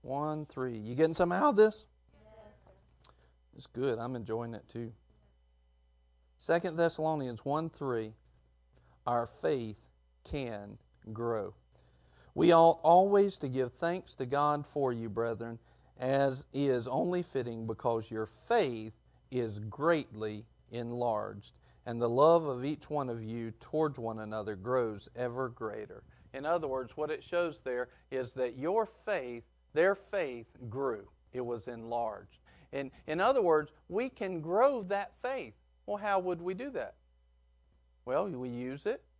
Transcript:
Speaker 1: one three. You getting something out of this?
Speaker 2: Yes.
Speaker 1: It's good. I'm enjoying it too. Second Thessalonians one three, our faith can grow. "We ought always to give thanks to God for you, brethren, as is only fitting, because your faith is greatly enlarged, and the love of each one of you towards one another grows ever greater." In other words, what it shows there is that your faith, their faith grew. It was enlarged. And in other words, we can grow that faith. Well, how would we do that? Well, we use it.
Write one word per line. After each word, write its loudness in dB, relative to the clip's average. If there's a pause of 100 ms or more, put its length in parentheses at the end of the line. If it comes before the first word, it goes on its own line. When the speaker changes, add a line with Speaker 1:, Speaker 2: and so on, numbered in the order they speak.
Speaker 1:
one -4
three. -6
You -8
getting 4
something 2
out 4
of 2
this? 6 (300)
Speaker 2:
Yes. -20 (420)
Speaker 1:
It's -18
good. -2
I'm -6
enjoying -6
it -14
too. -10 (1400)
Second 0
Thessalonians 0
one -2
three, -4 (920)
our 0
faith -4 (340)
can -8 (340)
grow. -2 (840)
"We 8
ought 8
always 8
to -2
give 0
thanks -4
to -4
God 0
for 0
you, -4
brethren, -4 (400)
as 2
is 2
only 0
fitting, -6
because -2
your -4
faith -2 (360)
is -2
greatly -2 (240)
enlarged, -4 (320)
and -4
the 4
love 8
of -4
each -6
one -4
of -6
you -6
towards -4
one -6
another -6
grows -2
ever -4
greater." -8 (300)
In -10
other 0
words, -4
what -4
it -6
shows -4
there -4 (200)
is -6
that -4
your 0
faith, -6 (280)
their 4
faith -6 (200)
grew. -4 (240)
It -4
was -6
enlarged. -6 (320)
And -6 (160)
in -4
other 4
words, 4 (180)
we -2
can -6
grow 2
that -4 (100)
faith. -6 (320)
Well, -6
how 0
would -2
we -4
do -8
that? -8 (1080)
Well, 0
we -6
use -8
it. -4 (160)